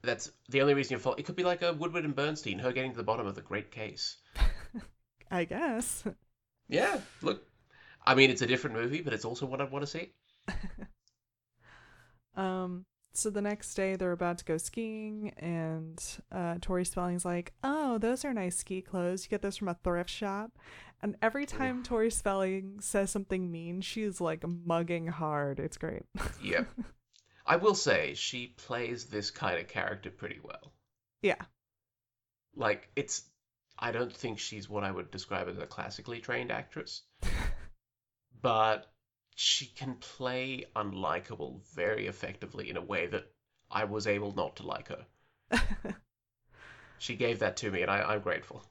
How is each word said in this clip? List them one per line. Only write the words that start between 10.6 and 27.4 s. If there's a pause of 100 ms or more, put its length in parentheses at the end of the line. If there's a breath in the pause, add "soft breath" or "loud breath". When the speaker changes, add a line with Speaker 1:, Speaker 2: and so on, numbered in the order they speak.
Speaker 2:
Um, (280)
so
the
next
day,
they're
about
to
go
skiing,
and, (280)
uh,
Tori
Spelling's
like, (100)
"Oh,
those
are
nice
ski
clothes.
You
get
those
from
a
thrift
shop." (440 loud breath)
And
every
Speaker 1:
Ooh.
Speaker 2:
time
Tori
Spelling
says
something
mean,
she's,
like,
mugging
hard.
It's
great. (120)
<laughs>
Speaker 1:
Yep. (800 soft breath)